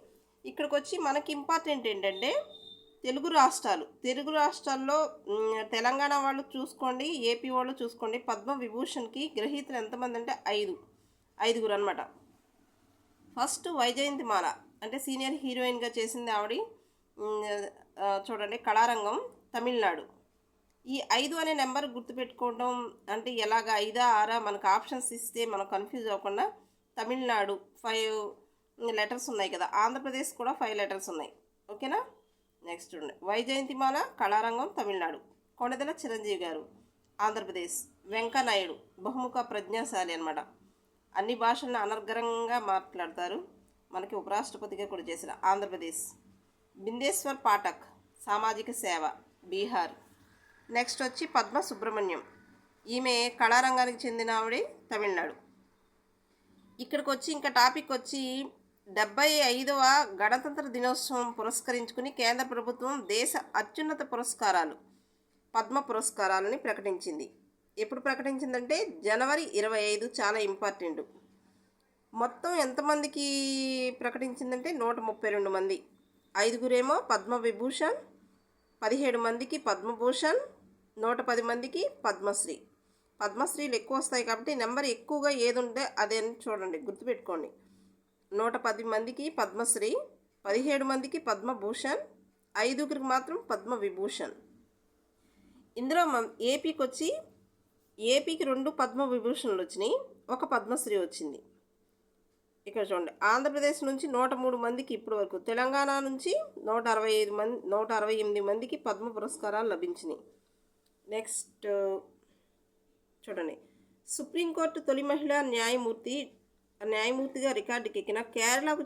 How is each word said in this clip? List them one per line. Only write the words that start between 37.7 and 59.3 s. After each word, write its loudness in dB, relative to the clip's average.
వెంకనాయుడు 2
బహుముఖ -4
ప్రజ్ఞాశాలి -2
అనమాట, -4
అన్ని 0
భాషలను 0
అనర్గళంగా -2
మాట్లాడతారు. -4
మనకి -8
ఉపరాష్ట్రపతిగా -4
కూడా -8
చేశారు -6
ఆంధ్రప్రదేశ్. 0
బిందేశ్వర్ -2
పాఠక్ 2
సామాజిక 0
సేవ 0
బీహార్. -2
నెక్స్ట్ -2
వచ్చి -4
పద్మ 2
సుబ్రహ్మణ్యం, -2
ఈమె 2
కళారంగానికి 6
చెందిన 0
ఆవిడ 0
తమిళనాడు. 0
ఇక్కడికి -2
వచ్చి -2
ఇంకా -2
టాపిక్ 6
వచ్చి -4
డెబ్బై 4
ఐదవ 6